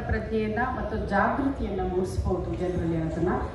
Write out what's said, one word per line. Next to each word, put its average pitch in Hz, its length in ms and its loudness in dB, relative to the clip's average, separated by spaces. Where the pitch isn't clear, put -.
ಪ್ರಜ್ಞೆಯನ್ನ 220 560 0
ಮತ್ತು 214 480 -2
ಜಾಗೃತಿಯನ್ನ 226 720 2
ಮೂಡಿಸ್ಬೋದು 180 720 0
ಜನರಲ್ಲಿ 170 420 0
ಅನ್ನೋದನ್ನ 160 320 0